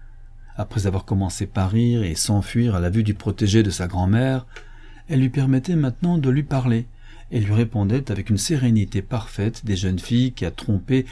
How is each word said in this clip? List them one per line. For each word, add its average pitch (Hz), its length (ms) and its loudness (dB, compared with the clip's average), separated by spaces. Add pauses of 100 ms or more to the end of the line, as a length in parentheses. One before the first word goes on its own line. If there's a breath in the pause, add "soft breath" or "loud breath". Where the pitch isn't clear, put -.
(560 soft breath)
Après 107 300 -4
avoir 98 180 -2
commencé 98 420 -2
par 95 240 -2
rire 117 320 2
et 82 120 -2
s'enfuir 110 600 0
à 87 60 0
la 87 100 2
vue 107 140 2
du 104 100 2
protégé 107 480 2
de 104 80 0
sa 92 160 -4
grand-mère, 113 600 2 (600 loud breath)
elle 139 120 2
lui 131 100 2
permettait 135 460 2
maintenant 160 420 0
de 135 120 2
lui 143 120 2
parler, 123 460 0 (440 loud breath)
et 123 80 0
lui 104 120 0
répondait 113 580 2
avec 98 180 -4
une 104 100 4
sérénité 113 640 2
parfaite 110 600 -4
des 101 120 0
jeunes 92 240 0
filles 123 320 2
qui - 120 -8
a 82 60 -2
trompé 127 600 0